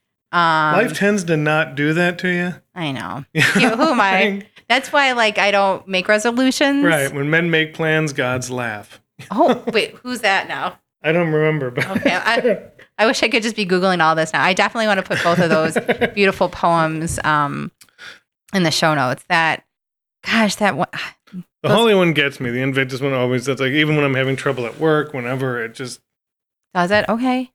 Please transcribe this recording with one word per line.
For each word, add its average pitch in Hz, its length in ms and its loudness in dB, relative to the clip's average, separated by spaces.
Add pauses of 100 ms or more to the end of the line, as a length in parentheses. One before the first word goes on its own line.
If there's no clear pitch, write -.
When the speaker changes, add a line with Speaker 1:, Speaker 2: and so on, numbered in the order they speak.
(320)
Speaker 1:
um, 160 400 2
Speaker 2:
Life 190 240 2
tends 202 280 0
to 165 120 0
not 151 400 0
do 147 160 0
that 175 280 0
to 185 80 -2
you. 180 260 -2 (200)
Speaker 1:
I 165 180 -6
know. 110 360 -8
Speaker 2:
<laughs> - 60 -20
You 156 80 2 (160)
Speaker 1:
Yeah, 226 180 2
who 247 140 2
am 240 100 0
I? 196 300 2
Speaker 2:
know? 196 120 -6 (260)
Speaker 1:
That's 262 220 0
why, 277 220 2
like, 220 260 0
I 196 120 2
don't 196 360 0
make 185 220 -4
resolutions. 254 760 2
Speaker 2:
Right. 143 280 0
When 143 160 -4
men 165 220 2
make 160 240 0
plans, 156 400 0
gods 127 360 -4
laugh. 117 500 -8 (300)
Speaker 1:
Oh, 240 320 2 (100)
wait, 208 240 0
who's 247 260 -10
that 196 260 0
now? 156 300 -8 (240)
Speaker 2:
I 151 100 0
don't 170 200 0
remember, 156 380 0
but 139 160 -4 (120)
Speaker 1:
Okay, - 160 0
I, 220 480 0 (340)
I 208 100 2
wish 254 160 2
I 262 60 2
could 220 140 0
just 220 140 -4
be 208 100 -2
Googling 180 360 2
all 160 120 4
this 160 180 0
now. 143 100 0
I 180 120 2
definitely 214 320 0
wanna 196 160 2
put - 200 -4
both 170 160 2
of 175 120 2
those 156 260 2 (340)
Speaker 2:
<laughs> - 40 -18
Speaker 1:
beautiful 190 340 2
poems, 160 760 0
um, 147 460 -2 (840)
in 190 80 2
the 165 80 2
show 156 240 2
notes. 131 340 -2
That, 165 360 0 (600)
gosh, 220 320 0
that 202 220 0
one. - 100 -2 (440)
Speaker 2:
The 180 100 -12 (220)
Speaker 1:
those 151 80 2
Speaker 2:
Holly 220 220 4
one 180 200 4
gets 139 260 0
me. 127 100 -6
The 123 120 -4
Invictus 131 400 -2
one 139 100 -2
always, 127 320 0
that's 131 160 -2
like, 131 120 0
even 151 240 2
when 147 100 2
I'm 135 80 0
having 131 220 0
trouble 139 280 -2
at 110 160 -10
work, 151 320 0
whenever, 127 500 -4
it 113 120 -10
just 123 260 -12 (720)
Speaker 1:
Does 175 180 0
it? 208 180 2
Okay. 254 460 -2